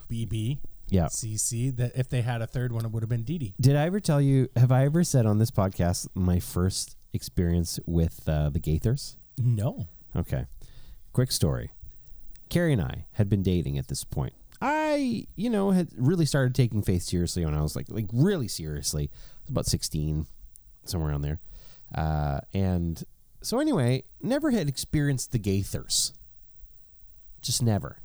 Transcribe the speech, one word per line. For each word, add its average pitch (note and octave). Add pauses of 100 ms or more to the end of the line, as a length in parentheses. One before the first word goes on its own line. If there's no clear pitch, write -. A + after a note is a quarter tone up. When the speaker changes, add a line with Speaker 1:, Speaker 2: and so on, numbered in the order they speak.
(100)
Speaker 1:
B A2+
B, A2+ (300)
Speaker 2:
Yeah. E2
Speaker 1:
C G#2+
C. A#2
That B2
if B2+
they B2
had A#2
a A2+
third B2
one, A2+
it A2
would A2+
have A2
been A#2
Dee D3+
Dee. A2+
Speaker 2:
Did C#3
I D3
ever G3
tell D3
you, C3+
have B2
I C3
ever D#3+
said B2+
on G#2
this A2+
podcast F#2
my F2+
first - (180)
experience F2
with, E2
uh, D2+
the D2+
Gaithers? G#2+ (220)
Speaker 1:
No. A#2+ (280)
Speaker 2:
Okay. C2 (680)
Quick -
story. C2 (800)
Carrie E3+
and G#2
I -
had G#2
been G2+
dating E2
at C2
this C#2
point. - (280)
I, D4 (100)
you A3+
know, G3+
had F3+ (100)
really D#3+
started C3
taking G#2+
faith F2+
seriously F2
when D2+
I D2+
was, D2+
like, C2
like, G#2+
really D3
seriously. D2
I -
was -
about -
sixteen, D#2 (600)
somewhere D#2
around C#2+
there. D2 (540)
Uh, D2+ (140)
and F2+ (380)
so -
anyway, D3 (180)
never C#4
had F#3+
experienced C#3+
the A#2
Gaithers. G2 (1300)
Just -
never. G#2